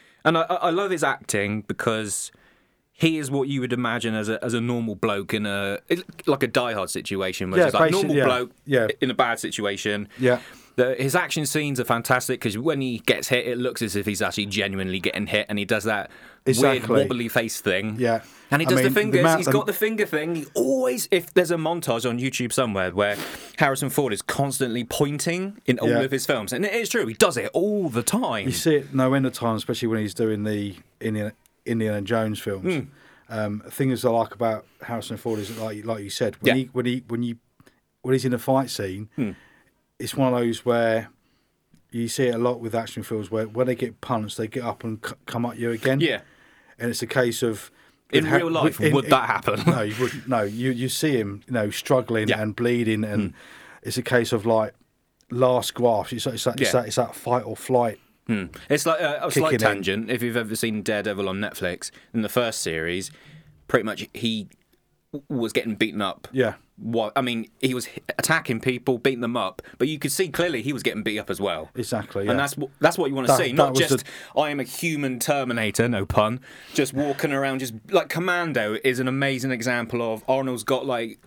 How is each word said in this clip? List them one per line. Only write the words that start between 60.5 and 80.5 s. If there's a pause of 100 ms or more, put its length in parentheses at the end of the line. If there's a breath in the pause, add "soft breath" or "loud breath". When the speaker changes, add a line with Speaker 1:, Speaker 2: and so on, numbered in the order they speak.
Speaker 1:
seen
Daredevil
on
Netflix, (200 loud breath)
in
the
first
series, (560 loud breath)
pretty
much
he (640)
w-,
was
getting
beaten
up.
Speaker 2:
Yeah. (220)
Speaker 1:
What,
I
mean, (120)
he
was
h-, (160)
attacking
people,
beating
them
up, (160 loud breath)
but
you
could
see
clearly
he
was
getting
beat
up
as
well.
Speaker 2:
Exactly,
Speaker 1:
And
Speaker 2:
yeah.
Speaker 1:
that's
wh-, (100)
that's
what
you
wanna
Speaker 2:
That,
Speaker 1:
see,
Speaker 2:
that
Speaker 1:
not
Speaker 2:
was
Speaker 1:
just,
Speaker 2:
the
Speaker 1:
"I
am
a
human
Terminator,"
no
pun, (340 loud breath)
just
walking
around,
just, (180)
like,
Commando
is
an
amazing
example
of
Arnold's